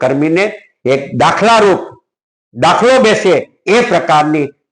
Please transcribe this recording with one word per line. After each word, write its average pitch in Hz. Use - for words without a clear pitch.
કર્મીને 156
એક 131
દાખલારૂપ 202
દાખલો 180
બેસે 190
એ 220
પ્રકારની 151